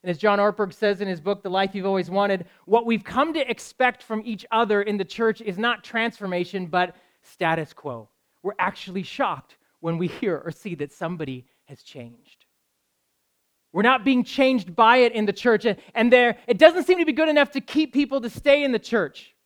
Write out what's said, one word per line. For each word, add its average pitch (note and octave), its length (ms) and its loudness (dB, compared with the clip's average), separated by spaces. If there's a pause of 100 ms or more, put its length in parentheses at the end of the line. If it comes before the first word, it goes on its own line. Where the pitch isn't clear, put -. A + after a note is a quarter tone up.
And F3+ 60 -8
as E3+ 80 -4
John G3+ 220 2
Ortberg G3+ 340 0
says G3+ 260 -2
in G3+ 80 -4
his F3 140 -6
book, G3 220 -4
The G3 80 -8
Life G3 240 0
You've F#3+ 100 -6
Always F#3+ 240 -2
Wanted, G3 380 -2 (180)
what A#3 220 2
we've A3+ 160 -2
come D4 320 -2
to C4 160 -2
expect - 500 -2
from G#3+ 240 -8
each A3 260 -10
other G#3+ 300 2
in G#3 160 -2
the F#3+ 80 -4
church A3 360 -4
is G3+ 180 -8
not A#3 240 -2
transformation, F#3+ 840 -6
but F3 300 -2 (260)
status D#3+ 500 -4
quo. A#2 380 -14 (320)
We're G3 160 -6
actually F#3 460 -6
shocked F3+ 540 -6 (220)
when E3 200 -4
we F3+ 80 -2
hear F3 360 -4
or E3 60 -10
see F3 240 -12
that C#3+ 180 -10
somebody D#3 540 -10 (200)
has - 180 -20
changed. A#2+ 640 -20 (1300)
We're F#3 100 -2
not B3 200 2
being B3+ 200 2
changed A#3+ 520 0
by A#3 220 6
it A#3+ 160 4
in G#3+ 120 -2
the G3+ 80 -2
church, A3 320 0
and, G3+ 120 0 (160)
and A#3 180 2
there, A#3+ 360 4
it A3 100 0
doesn't E4 280 8
seem F4+ 120 4
to E4 80 2
be D4+ 80 0
good D#4 160 2
enough D4 220 2
to C#4 100 -6
keep D4+ 320 -4
people C4+ 280 0
to A#3 80 -8
stay C#4+ 340 2
in C#4 80 0
the A3+ 80 0
church. - 560 -4 (100)